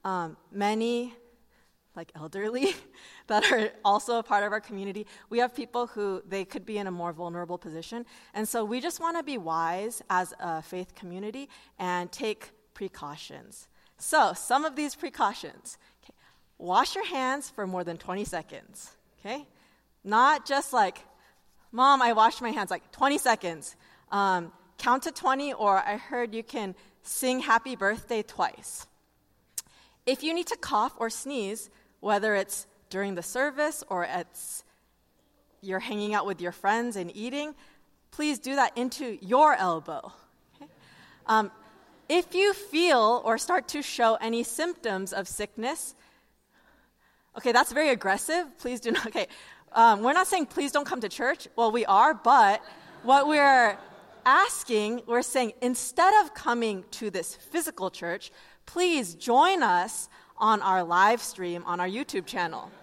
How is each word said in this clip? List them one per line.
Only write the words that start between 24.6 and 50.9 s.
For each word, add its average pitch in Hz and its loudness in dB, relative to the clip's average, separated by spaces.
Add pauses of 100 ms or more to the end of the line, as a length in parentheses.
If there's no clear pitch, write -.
count 254 2
to 330 -6
twenty, 269 -2
or 202 2
I 208 0
heard 240 -6
you 226 -8
can 214 -8 (280)
sing 254 -2
happy 226 0
birthday 214 -4
twice. - -8 (1200)
If 262 -2
you 311 -4
need 349 -4
to 466 -6
cough 220 -2
or 226 -4
sneeze, 226 -8 (300)
whether 208 0
it's 202 -4 (240)
during 196 -4
the 175 -8
service 294 -4
or 180 -2
it's, - -10 (960)
you're 190 -6
hanging 208 -4
out 202 0
with 196 -6
your 175 -6
friends 226 0
and 175 -8
eating, 285 -8 (560)
please 302 -4
do 269 -6
that 254 2
into 240 -6
your 269 6
elbow, 165 -2 (440)
okay? 285 -20 (560)
Um, 220 4 (580)
if 349 0
you 392 4
feel 269 2
or 220 0
start - -2
to 294 -6
show 226 2
any 233 -2
symptoms 240 -6
of 196 -6
sickness, - -8 (1400)
okay, 233 0
that's 247 4
very 294 2
aggressive. 254 -2
Please 247 -6
do 233 -4
not, - -2
okay. 214 -4 (460)
Um, 226 8
we're 247 4
not 359 4
saying, 349 0
"Please - -4
don't 285 2
come 277 -4